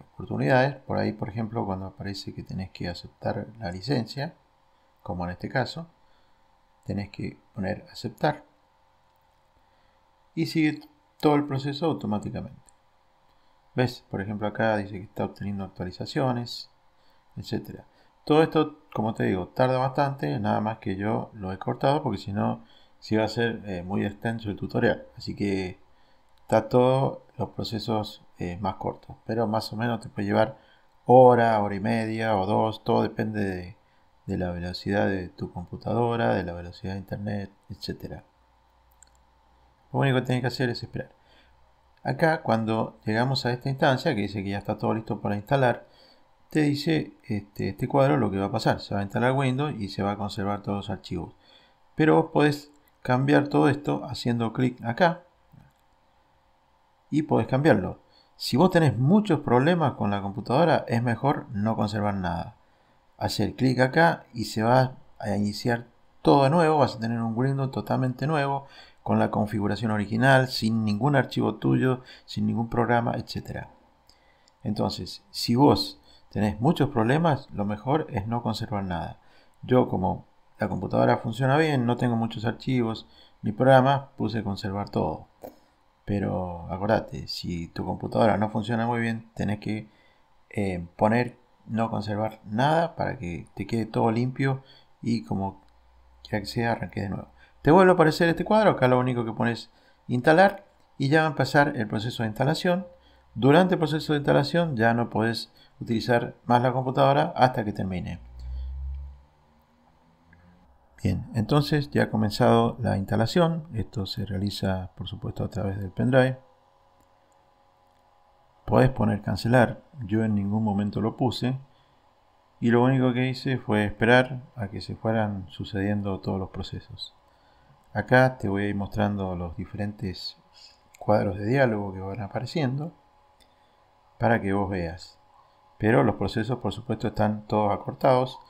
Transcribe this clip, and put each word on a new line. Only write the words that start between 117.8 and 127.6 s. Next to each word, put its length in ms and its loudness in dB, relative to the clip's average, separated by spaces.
Podés 240 6
poner 320 0
cancelar. 600 2
Yo 200 0
en 100 0
ningún 280 0
momento 360 0
lo 160 -2
puse. 420 -2
Y 120 4
lo 120 6
único 300 4
que 160 0
hice 280 -2
fue 280 2
esperar 560 4
a 100 -6
que 140 -10
se 140 -10
fueran 520 -2
sucediendo 720 -4
todos 180 -4
los 120 -6
procesos. 640 -12